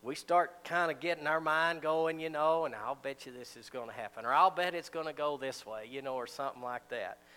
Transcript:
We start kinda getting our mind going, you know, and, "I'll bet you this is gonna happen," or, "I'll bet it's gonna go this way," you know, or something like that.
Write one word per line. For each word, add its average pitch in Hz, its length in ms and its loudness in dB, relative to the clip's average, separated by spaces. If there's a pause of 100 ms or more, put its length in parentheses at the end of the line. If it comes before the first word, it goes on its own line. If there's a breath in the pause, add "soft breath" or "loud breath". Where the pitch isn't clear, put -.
We 127 100 -6
start 175 500 2
kinda 170 300 2
getting 156 320 -2
our 160 160 2
mind 160 400 2
going, 160 380 2
you 160 100 -4
know, 160 360 4
and, 120 100 -4
"I'll 113 180 -4
bet 139 320 -8
you 131 60 -12
this 123 260 -14
is 113 140 -18
gonna 117 200 -8
happen," 110 320 -10
or, 120 80 2
"I'll 175 200 8
bet 175 240 0
it's 170 140 -6
gonna 160 240 -4
go 147 220 -2
this 131 300 -6
way," 110 220 -8
you 135 160 -8
know, 135 100 -4
or 123 140 -4
something 135 340 -8
like 123 280 -6
that. 104 280 -6 (200 loud breath)